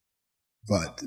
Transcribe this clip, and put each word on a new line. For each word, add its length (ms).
But, 380